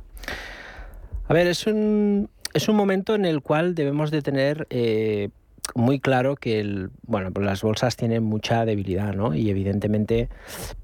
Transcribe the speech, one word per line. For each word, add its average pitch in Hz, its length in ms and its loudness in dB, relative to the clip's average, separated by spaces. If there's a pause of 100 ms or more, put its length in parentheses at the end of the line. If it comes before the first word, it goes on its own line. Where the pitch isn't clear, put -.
(1300)
A 147 60 0
ver, 175 140 4
es 175 200 -2
un, 208 640 2 (240)
es - 160 0
un 214 80 4
momento 196 360 2
en 202 120 2
el 156 160 0
cual 170 340 0
debemos 147 340 0
de 151 120 0
tener, 143 480 0
eh, 110 600 0 (440)
muy 127 240 4
claro 131 380 2
que 110 240 0
el, 98 300 -4 (140)
bueno, 95 280 -2
pues 101 120 0
las 98 160 0
bolsas 113 360 0
tienen 113 260 0
mucha 110 400 0
debilidad, 101 500 0
¿no? 110 220 0
Y 113 140 2
evidentemente 104 800 2 (540)